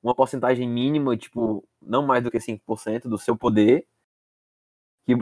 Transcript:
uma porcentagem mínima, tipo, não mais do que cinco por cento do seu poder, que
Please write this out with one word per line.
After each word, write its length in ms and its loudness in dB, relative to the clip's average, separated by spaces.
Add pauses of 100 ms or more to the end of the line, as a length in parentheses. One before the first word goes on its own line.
uma 140 0
porcentagem 540 0
mínima, 480 0
tipo, 480 -4 (180)
não 240 -2
mais 160 4
do 80 -4
que 80 -2
cinco 260 -8
por 140 -6
cento 300 -6
do 100 -4
seu 180 -2
poder, 480 4 (1200)
que 180 2